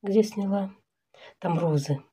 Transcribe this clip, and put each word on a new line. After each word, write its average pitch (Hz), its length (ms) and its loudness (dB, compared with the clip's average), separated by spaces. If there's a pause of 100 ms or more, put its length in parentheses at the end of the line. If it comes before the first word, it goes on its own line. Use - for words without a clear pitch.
где 208 220 4
сняла. 196 500 -4 (640)
Там 170 220 0
розы. 147 420 0 (100)